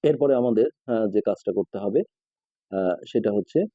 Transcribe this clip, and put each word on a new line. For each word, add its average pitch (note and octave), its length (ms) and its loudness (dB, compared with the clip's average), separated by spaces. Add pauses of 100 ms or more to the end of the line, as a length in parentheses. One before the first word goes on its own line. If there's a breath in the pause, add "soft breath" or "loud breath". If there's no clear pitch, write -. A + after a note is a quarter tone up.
এরপরে C#3 320 2
আমাদের, A#2+ 320 2 (200)
আহ, A2+ 200 0
যে G2+ 140 0
কাজটা G2+ 320 -2
করতে G2 240 -4
হবে, G2+ 240 0 (680)
আহ, F#2 240 -2 (120)
সেটা G#2+ 240 -2
হচ্ছে G#2 280 -2 (160)